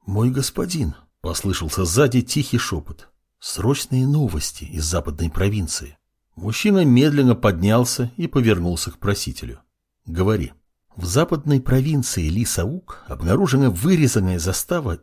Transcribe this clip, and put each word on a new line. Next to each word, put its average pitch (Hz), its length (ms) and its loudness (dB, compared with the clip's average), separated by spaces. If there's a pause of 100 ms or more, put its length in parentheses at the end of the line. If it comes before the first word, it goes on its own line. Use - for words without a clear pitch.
«Мой 107 240 0
господин», 135 680 -4 (260)
послышался 87 640 -4
сзади 120 360 2
тихий - 360 -2
шепот, - 520 -6 (300)
«срочные 127 680 -2
новости 120 580 -2
из 76 180 -6
западной 78 460 -4
провинции». 95 680 -2 (380)
Мужчина 175 480 2
медленно 135 520 6
поднялся 113 840 2
и 170 100 -4
повернулся 90 640 0
к - 60 -20
просителю. - 640 -6 (460)
«Говори». 90 480 -2 (420)
«В 87 100 -8
западной 143 560 0
провинции 131 680 0
Ли-Саук 107 800 -4
обнаружена 135 600 2
вырезанная 104 720 2
застава 95 640 -4